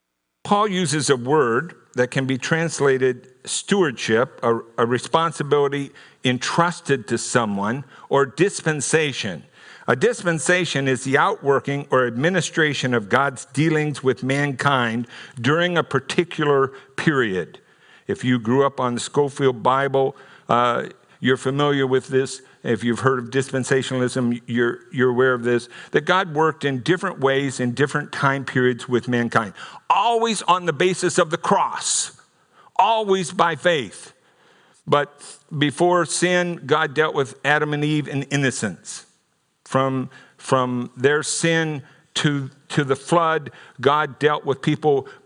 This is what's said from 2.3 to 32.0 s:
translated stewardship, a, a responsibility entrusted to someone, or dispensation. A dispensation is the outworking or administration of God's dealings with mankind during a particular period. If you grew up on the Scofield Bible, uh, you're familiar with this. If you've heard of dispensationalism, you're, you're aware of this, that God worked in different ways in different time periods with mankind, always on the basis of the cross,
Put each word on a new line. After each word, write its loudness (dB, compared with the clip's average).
translated 0
stewardship, 0
a, 2
a 2
responsibility -2
entrusted 0
to -2
someone, -2
or 2
dispensation. -2
A 2
dispensation 0
is 0
the 0
outworking 0
or 4
administration 0
of -2
God's 0
dealings 0
with 0
mankind 0
during 2
a 2
particular 0
period. -2
If -6
you 2
grew 2
up -4
on 0
the -4
Scofield 0
Bible, 2
uh, 2
you're 2
familiar 0
with 0
this. -2
If -2
you've 0
heard 2
of -10
dispensationalism, -2
you're, 0
you're 2
aware 2
of -4
this, 0
that 2
God 0
worked 0
in -2
different -2
ways 0
in -2
different -2
time 0
periods 0
with 0
mankind, -2
always 2
on 2
the -2
basis 0
of 2
the -4
cross, -2